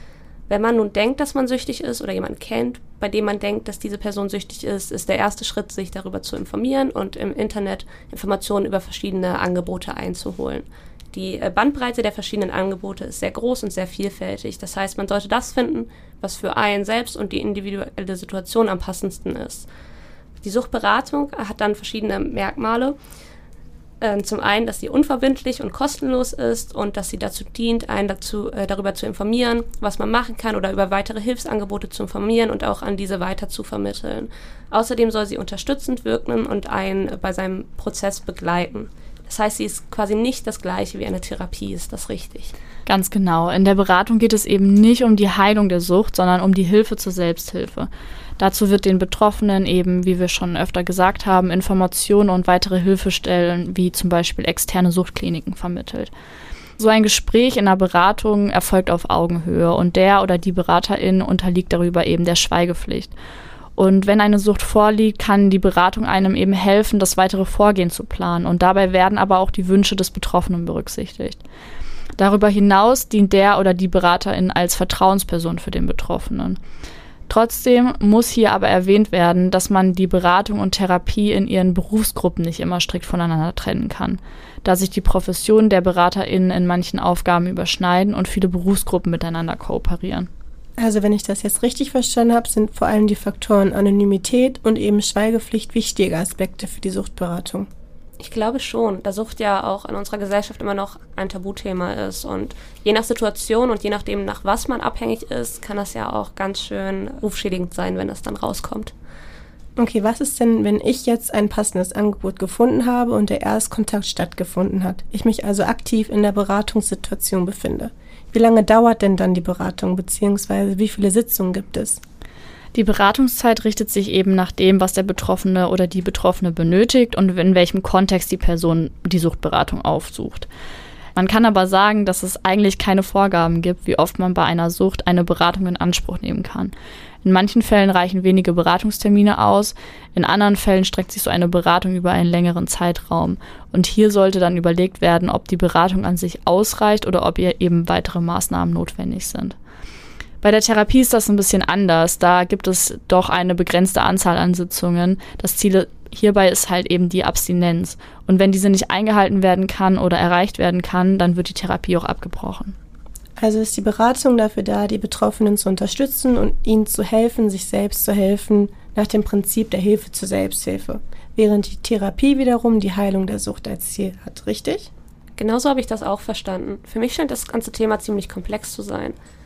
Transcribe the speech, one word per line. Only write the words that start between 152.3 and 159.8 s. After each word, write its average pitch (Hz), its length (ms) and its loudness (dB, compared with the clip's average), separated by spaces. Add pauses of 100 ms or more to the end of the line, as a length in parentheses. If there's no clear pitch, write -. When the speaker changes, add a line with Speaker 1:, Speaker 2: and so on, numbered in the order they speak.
Speaker 2:
gibt 190 240 -2
es - 400 0
doch 185 200 4
eine 180 280 0
begrenzte 180 460 2
Anzahl 185 360 2
an 175 160 2
Sitzungen. 175 640 0 (180)
Das - 180 -4
Ziel 190 320 4 (260)
hierbei 196 340 6
ist - 220 0
halt 180 220 0
eben 180 160 2
die 180 160 0
Abstinenz. 175 760 0 (300)
Und 190 100 6
wenn 196 140 6
diese 190 180 2
nicht 190 220 2
eingehalten 202 500 2
werden 185 240 4
kann 190 320 2